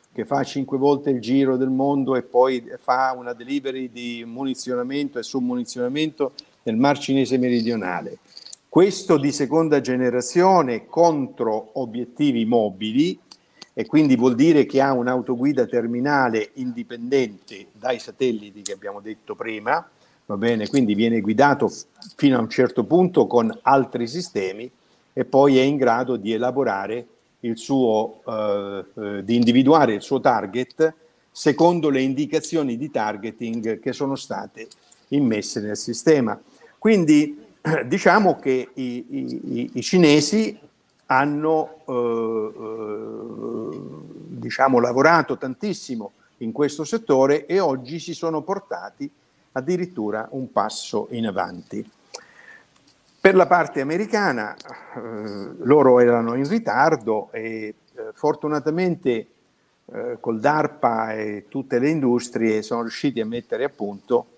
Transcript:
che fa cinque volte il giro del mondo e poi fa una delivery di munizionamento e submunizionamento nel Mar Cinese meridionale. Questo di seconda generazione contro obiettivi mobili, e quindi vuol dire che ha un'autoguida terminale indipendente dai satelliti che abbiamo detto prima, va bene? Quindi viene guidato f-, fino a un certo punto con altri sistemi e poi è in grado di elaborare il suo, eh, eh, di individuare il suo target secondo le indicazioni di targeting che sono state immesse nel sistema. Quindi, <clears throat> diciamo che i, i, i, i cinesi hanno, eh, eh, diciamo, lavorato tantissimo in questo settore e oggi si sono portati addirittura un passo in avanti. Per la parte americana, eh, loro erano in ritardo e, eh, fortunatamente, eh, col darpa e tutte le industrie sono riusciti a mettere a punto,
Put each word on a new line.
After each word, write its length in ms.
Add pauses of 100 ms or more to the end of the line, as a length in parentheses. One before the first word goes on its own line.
(120)
che 120
fa 180
cinque 340
volte 340
il 100
giro 360
del 140
mondo 460
e 60
poi 420 (140)
fa 380
una 160
delivery 580
di 360
munizionamento 920
e 40
submunizionamento 1120 (320)
nel 120
Mar 220
Cinese 400
meridionale. 800 (500)
Questo 480
di 160
seconda 480
generazione 1040
contro 880
obiettivi 720
mobili, 720 (560)
e 120
quindi 300
vuol 180
dire 320
che 160
ha 100
un'autoguida 760
terminale 880
indipendente 1160
dai 260
satelliti 640
che 100
abbiamo 280
detto 340
prima, 540 (380)
va 100
bene? 320
Quindi 260
viene 260
guidato 480
f-, 180 (300)
fino 200
a 40
un 100
certo 340
punto 420
con 360
altri 440
sistemi 640 (440)
e 100
poi 340
è 40
in 140
grado 400
di 160
elaborare 760 (340)
il 180
suo, 680
eh, 580 (100)
eh, 300
di 120
individuare 580
il 80
suo 180
target 760 (360)
secondo 580
le 140
indicazioni 760
di 140
targeting 920
che 120
sono 240
state 520 (400)
immesse 520
nel 160
sistema. 640 (400)
Quindi, 640 (160)
<clears throat> 260
diciamo 520
che 360
i, 340
i, 360
i, 300
i 80
cinesi 760 (480)
hanno, 800
eh, 640 (1200)
eh, 60 (480)
diciamo, 500
lavorato 580
tantissimo 760 (260)
in 140
questo 320
settore 640
e 140
oggi 380
si 160
sono 280
portati 680 (420)
addirittura 800
un 180
passo 600
in 160
avanti. 640 (1300)
Per 160
la 100
parte 340
americana, 720
eh, 1040
loro 420
erano 340
in 140
ritardo 840
e, 440 (200)
eh, 80 (120)
fortunatamente, 1120 (580)
eh, 340
col 220
darpa 760
e 340
tutte 300
le 100
industrie 720
sono 180
riusciti 400
a 60
mettere 360
a 60
punto, 580 (120)